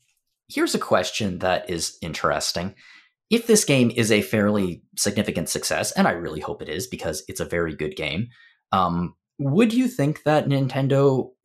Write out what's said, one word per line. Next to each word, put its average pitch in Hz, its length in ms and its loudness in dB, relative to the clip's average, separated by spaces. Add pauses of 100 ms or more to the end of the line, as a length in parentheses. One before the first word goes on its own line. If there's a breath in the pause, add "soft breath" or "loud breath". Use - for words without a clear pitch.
(480)
here's 302 280 0
a - 40 0
question 92 600 0
that 92 300 0
is 85 320 -4
interesting. 82 720 -2 (560 soft breath)
If 233 160 2
this 214 180 4
game 127 280 4
is 110 200 2
a 104 120 4
fairly 101 580 0 (160)
significant 95 520 -2
success, - 420 -2
and 190 160 2
I 117 40 2
really 82 280 -6
hope - 240 -8
it 82 60 -12
is 78 180 -6
because 82 400 -6
it's - 140 -8
a 82 40 -4
very 82 300 -2
good 78 200 -6
game, 80 340 -4 (420 soft breath)
um, 87 420 0 (240)
would 160 340 4
you 247 160 2
think 151 360 -2
that 151 240 2
Nintendo 135 800 2 (160)